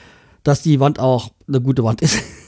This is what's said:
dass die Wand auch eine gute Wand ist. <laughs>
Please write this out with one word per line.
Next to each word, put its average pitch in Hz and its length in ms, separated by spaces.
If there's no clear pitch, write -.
dass - 200
die 147 180
Wand 139 180
auch 127 320
eine 135 140
gute 127 240
Wand 110 180
ist. - 160
<laughs> - 120